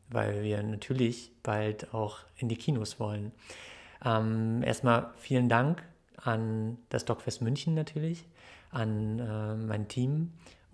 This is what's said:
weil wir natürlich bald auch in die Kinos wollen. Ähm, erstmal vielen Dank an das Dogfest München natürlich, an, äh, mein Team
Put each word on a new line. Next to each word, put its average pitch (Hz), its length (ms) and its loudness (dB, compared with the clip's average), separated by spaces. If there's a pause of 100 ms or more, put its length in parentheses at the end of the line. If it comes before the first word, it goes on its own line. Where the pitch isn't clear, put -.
(100)
weil 104 320 0
wir 104 200 0
natürlich 117 720 -2 (100)
bald 107 520 -2
auch 107 240 -4 (180)
in 117 140 -2
die 113 60 -2
Kinos 117 440 -2
wollen. 107 320 -4 (720)
Ähm, 113 580 2
erstmal 117 540 4
vielen 123 320 2
Dank 127 360 4 (320)
an 110 600 -2 (140)
das - 160 -2
Dogfest - 340 -2
München 131 320 0
natürlich, 160 560 -2 (440)
an, 110 480 0
äh, 107 340 -4
mein 107 340 -2
Team 147 440 0 (420)